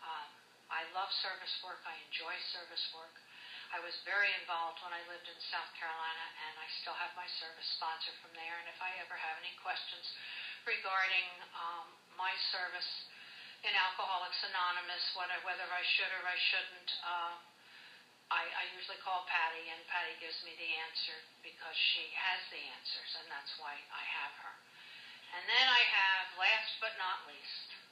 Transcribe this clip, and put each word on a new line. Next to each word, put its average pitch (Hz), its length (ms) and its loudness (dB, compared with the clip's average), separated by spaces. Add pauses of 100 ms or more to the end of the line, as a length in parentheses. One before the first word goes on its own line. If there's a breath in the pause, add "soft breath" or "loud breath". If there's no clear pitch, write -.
Um, 151 240 -6 (400)
I 156 240 0
love 190 160 2 (160)
service 190 400 -2
work. - 240 -8
I - 160 -8
enjoy - 320 -2 (160)
service 170 400 -2
work. 160 240 -14 (560 loud breath)
I 170 80 -2
was 170 240 -6
very 196 240 6 (160)
involved 165 400 0
when 180 80 -6
I 175 160 -4
lived 170 160 -10
in 175 140 -12 (100)
South 165 320 -2
Carolina, 165 460 -2 (260)
and - 80 -12
I - 80 -8 (160)
still - 160 -2
have 175 160 -2
my 160 80 -6 (160)
service 165 280 -6 (120)
sponsor - 400 -2
from - 160 -16
there. 165 240 -4
And 160 80 -10
if 170 160 -12
I 185 160 0
ever - 160 -6
have 160 240 -2
any - 240 -6
questions - 400 -2 (640 loud breath)
regarding, 190 600 4 (280)
um, 180 320 -2 (320)
my 185 160 2 (160)
service 180 400 0 (720 loud breath)
in 208 80 2
Alcoholics 190 720 4
Anonymous, 180 600 2 (120)
whether, 180 320 0
whether 180 240 0
I 180 120 2 (120)
should 185 160 4
or 180 160 0
I 175 80 2
shouldn't, 180 540 2 (180)
uh, 175 260 0 (960 loud breath)
I, 165 160 4
I 180 200 -2 (120)
usually 185 240 -8
call 185 240 0
Patty, 165 480 0
and 165 160 -8
Patty 170 320 0
gives 160 240 -4
me - 160 -10
the - 80 -2 (160)
answer - 320 -2 (240)
because - 320 -10
she - 400 4
has - 400 2
the - 80 -6
answers, - 500 -6 (140)
and - 80 -14
that's - 240 -6
why 143 160 -6
I - 320 -6
have - 300 -2 (100)
her. - 100 -8 (760 loud breath)
And 190 160 -4
then 247 160 10
I 240 160 10
have, 190 560 6
last 220 400 4
but 220 240 -2
not - 240 0
least - 440 -10 (240)